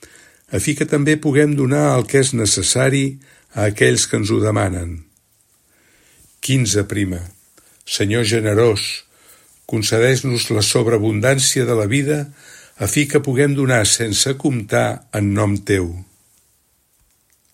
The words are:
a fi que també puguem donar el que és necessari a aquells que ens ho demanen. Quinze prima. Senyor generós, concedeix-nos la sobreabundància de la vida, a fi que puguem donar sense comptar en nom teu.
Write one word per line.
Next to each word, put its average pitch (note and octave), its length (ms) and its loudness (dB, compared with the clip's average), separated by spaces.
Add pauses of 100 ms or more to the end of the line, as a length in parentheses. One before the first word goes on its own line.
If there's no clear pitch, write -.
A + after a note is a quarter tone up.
(480)
a - 80 -4
fi - 160 -2
que D#3 160 -4
també D3+ 320 2
puguem D3+ 320 2
donar C#3+ 460 2
el A2+ 100 0
que C#3 140 4
és C3 100 0
necessari C3 840 0 (340)
a G#2 160 -2
aquells B2 400 2
que - 80 -2
ens G#2+ 160 -2
ho G#2+ 80 2
demanen. F2+ 640 -2 (1400)
Quinze G#2 480 0
prima. F#2 320 -4 (640)
Senyor A2 400 -2
generós, G#2+ 800 0 (640)
concedeix-nos A#2+ 800 0
la A2 160 0
sobreabundància A#2 1040 0
de A#2+ 80 0
la G#2+ 160 0
vida, C#3+ 300 0 (580)
a G2+ 80 -2
fi D3 160 0
que C#3+ 160 0
puguem C3+ 320 0
donar C3 320 2
sense A2+ 560 0
comptar A#2+ 720 -2
en G#2 240 0
nom G2+ 240 0
teu. F#2 300 0 (1600)